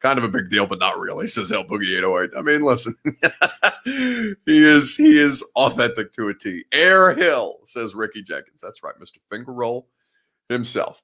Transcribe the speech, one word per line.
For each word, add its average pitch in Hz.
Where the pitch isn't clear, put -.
Kind 131
of 117
a 110
big 90
deal, 101
but 92
not 92
really, 160
says 214
El -
Boogie 98
eight 92
oh 92
eight. 90
I 143
mean, 147
listen, 120
<laughs> -
he 233
is, 147
he 151
is 143
authentic 117
to 107
a 98
T. 92
Air 180
Hill, 143
says 110
Ricky 107
Jenkins. 78
That's -
right, -
Mister -
Finger 123
Roll 123
himself. -